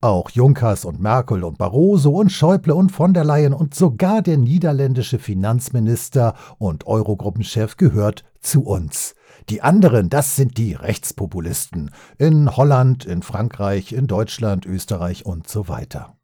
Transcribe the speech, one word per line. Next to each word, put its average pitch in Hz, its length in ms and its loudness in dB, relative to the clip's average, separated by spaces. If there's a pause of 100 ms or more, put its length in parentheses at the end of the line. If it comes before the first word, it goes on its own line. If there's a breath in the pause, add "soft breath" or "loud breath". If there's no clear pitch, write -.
Auch 98 300 0
Junckers 120 540 2
und 82 160 -10
Merkel 110 420 0
und 82 160 -8
Barroso 147 540 4
und 190 180 2
Schäuble 170 420 2
und 185 200 4
von 180 220 2
der 165 100 2
Leyen 147 280 2
und 143 220 -4
sogar 180 480 2
der 160 160 2
niederländische 135 800 0
Finanzminister 113 1160 -2 (220 loud breath)
und 85 280 -6
Eurogruppenchef 107 880 -4
gehört 104 460 2 (180)
zu - 240 0
uns. - 520 -6 (320 soft breath)
Die 107 120 -6
anderen, 147 480 4
das - 280 -2
sind 135 200 0
die 113 180 -2
Rechtspopulisten. 82 1160 -8 (260 loud breath)
In 151 400 4
Holland, 131 500 2
in 87 160 -4
Frankreich, 101 680 -4
in 127 140 -2
Deutschland, 104 600 -2
Österreich 90 600 -6
und 85 220 -10
so 104 180 -6
weiter. - 580 -12